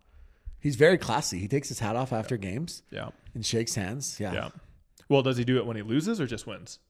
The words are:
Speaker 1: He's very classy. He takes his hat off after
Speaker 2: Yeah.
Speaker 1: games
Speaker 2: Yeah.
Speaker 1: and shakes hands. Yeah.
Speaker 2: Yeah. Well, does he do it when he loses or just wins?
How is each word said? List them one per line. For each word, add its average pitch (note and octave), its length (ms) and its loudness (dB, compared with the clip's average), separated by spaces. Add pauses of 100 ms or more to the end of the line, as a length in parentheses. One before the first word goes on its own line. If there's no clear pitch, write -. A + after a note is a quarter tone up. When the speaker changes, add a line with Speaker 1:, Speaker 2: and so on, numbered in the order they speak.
(600)
Speaker 1:
He's C#3+ 160 0
very D#3+ 220 10
classy. A2 420 0
He G2+ 80 -4
takes - 220 0
his A#2+ 100 -8
hat A2 160 0
off B2+ 160 -2
after A2+ 240 -2
Speaker 2:
Yeah. G2+ 60 -4
Speaker 1:
games G#2+ 480 -6
Speaker 2:
Yeah. - 220 -10 (240)
Speaker 1:
and A2+ 100 -6
shakes A#2 300 0
hands. A2+ 440 -4
Yeah. G2+ 140 -2
Speaker 2:
Yeah. - 160 -4 (580)
Well, C#3 140 6
does B2+ 160 2
he A#2+ 80 2
do B2+ 120 4
it A#2+ 80 0
when A2+ 120 -6
he G#2 60 -8
loses D#3+ 360 0
or C#3+ 80 0
just A2 200 -6
wins? F#2 320 -12 (100)